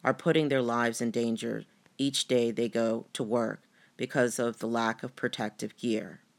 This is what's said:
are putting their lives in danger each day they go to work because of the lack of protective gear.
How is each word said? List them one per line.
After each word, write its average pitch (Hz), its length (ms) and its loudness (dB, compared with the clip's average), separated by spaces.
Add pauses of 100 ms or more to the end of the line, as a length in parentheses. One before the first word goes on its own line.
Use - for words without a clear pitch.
are 131 120 2
putting 160 340 2
their 135 140 2
lives 117 380 0
in 117 120 0
danger 113 520 -2 (340)
each 139 280 0
day 120 240 2
they 113 180 -2
go 113 440 0
to - 100 -4
work 110 400 -2 (340)
because 127 440 0
of 120 180 -2
the 113 80 -6
lack 113 380 0
of 127 100 -10
protective 110 640 -6
gear. 101 440 -4 (180)